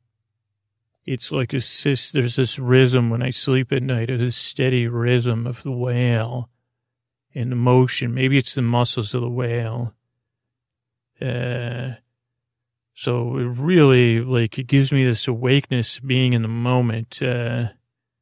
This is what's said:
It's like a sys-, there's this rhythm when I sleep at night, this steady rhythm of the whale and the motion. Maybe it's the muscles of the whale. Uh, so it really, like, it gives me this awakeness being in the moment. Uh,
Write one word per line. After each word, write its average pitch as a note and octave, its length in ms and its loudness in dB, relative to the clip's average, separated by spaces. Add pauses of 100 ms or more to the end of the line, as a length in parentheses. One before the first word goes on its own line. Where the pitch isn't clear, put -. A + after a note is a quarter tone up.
(1040)
It's - 280 -8
like C#3 220 -2
a C#3 40 -2
sys-, - 540 -4
there's A#2+ 240 0
this C3 240 -2
rhythm B2+ 500 4
when A#2 140 -2
I C3 80 -2
sleep C3 400 0
at C3 100 0
night, B2 280 -2
this B2 260 -2
steady B2 520 -2
rhythm A#2+ 600 0
of A#2+ 160 -10
the C#3 80 -8
whale B2 800 -2 (800)
and B2+ 180 -4
the B2+ 40 -2
motion. B2 580 2
Maybe C3 240 2
it's - 160 -2
the C#3 80 -2
muscles A#2+ 540 -2
of B2 60 -2
the A#2+ 80 -4
whale. A#2+ 680 -6 (1200)
Uh, B2 760 -6 (960)
so B2 440 -4
it B2+ 80 -2
really, B2 760 6
like, B2 380 -2
it B2 80 -8
gives C3+ 240 4
me C3+ 140 2
this A#2+ 220 0
awakeness B2+ 720 0
being B2+ 340 0
in A#2 100 0
the A2 40 -4
moment. A#2 720 -2
Uh, A#2+ 480 -2 (520)